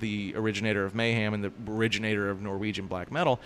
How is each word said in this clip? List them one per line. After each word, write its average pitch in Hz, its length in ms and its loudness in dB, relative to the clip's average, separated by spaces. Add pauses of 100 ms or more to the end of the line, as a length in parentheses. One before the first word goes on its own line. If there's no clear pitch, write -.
the 104 340 -2
originator 107 500 2
of 98 120 -4
Mayhem 113 380 2
and 104 100 -2
the 98 80 -4 (160)
originator 107 600 2
of 98 140 -2
Norwegian 98 460 -2
black 90 240 -6
metal. 147 340 4